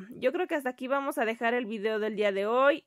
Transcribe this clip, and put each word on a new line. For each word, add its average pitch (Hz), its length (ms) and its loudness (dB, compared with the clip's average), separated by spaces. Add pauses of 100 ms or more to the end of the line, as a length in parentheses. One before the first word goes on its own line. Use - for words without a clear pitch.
yo 254 240 0
creo 349 140 -2
que 339 80 -2
hasta 262 160 -2
aquí 254 160 -8
vamos 277 320 -2
a 240 60 2
dejar 233 280 0
el 247 140 0
video 220 320 -2
del 214 160 -2
día 202 160 2
de 196 160 0
hoy. 269 400 4